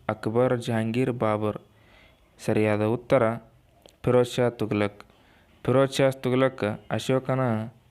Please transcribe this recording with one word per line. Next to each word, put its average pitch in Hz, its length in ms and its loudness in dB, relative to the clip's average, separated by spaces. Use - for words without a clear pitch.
ಅಕ್ಬರ್, 120 520 0
ಜಹಾಂಗೀರ್, 117 500 -2
ಬಾಬರ್. 107 460 -2
ಸರಿಯಾದ 107 400 2
ಉತ್ತರ 117 500 2
ಫಿರೋಜ್ 123 280 4
ಶಾ 123 180 0
ತುಘಲಕ್. 104 540 -2
ಫಿರೋಜ್ 131 300 2
ಶಾ 135 160 2
ತುಘಲಕ್ 131 540 0
ಅಶೋಕನ 127 760 -2